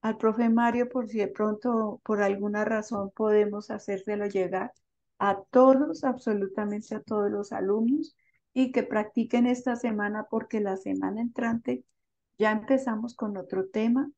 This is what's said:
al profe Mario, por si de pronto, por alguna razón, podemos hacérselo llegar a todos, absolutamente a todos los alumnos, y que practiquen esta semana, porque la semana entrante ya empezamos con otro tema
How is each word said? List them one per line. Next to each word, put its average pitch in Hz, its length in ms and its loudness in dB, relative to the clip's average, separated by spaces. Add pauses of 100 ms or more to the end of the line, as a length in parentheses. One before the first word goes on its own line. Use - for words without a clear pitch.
al 220 160 -2
profe 226 320 2
Mario, 233 400 2
por 240 200 -4
si 220 100 -4
de 196 80 2
pronto, 214 760 -2
por 208 200 0
alguna 202 420 0
razón, 214 500 -2
podemos 208 560 2
hacérselo 208 560 -4
llegar 190 460 -2 (460)
a 196 220 0 (100)
todos, 262 520 6
absolutamente 208 920 -4
a 214 60 -8
todos 208 300 -2
los 208 220 -6
alumnos, 226 640 0 (380)
y 254 180 2
que 247 120 2
practiquen 226 640 0
esta 247 280 0
semana, 214 540 -4
porque 220 300 -4
la 196 180 -2
semana 190 440 -4
entrante 233 640 -4 (540)
ya 214 140 4
empezamos 226 640 0
con 208 220 -6
otro 190 320 -4
tema 240 480 0